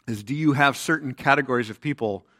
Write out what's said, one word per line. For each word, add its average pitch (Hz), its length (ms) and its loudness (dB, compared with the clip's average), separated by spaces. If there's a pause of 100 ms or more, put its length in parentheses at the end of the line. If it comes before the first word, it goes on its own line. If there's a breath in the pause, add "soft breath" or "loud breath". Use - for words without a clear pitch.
is, 107 160 -6
do 113 120 -8
you 151 180 2
have 139 240 4
certain 147 380 -4
categories 131 560 0
of 104 100 -16
people 113 460 -4 (140)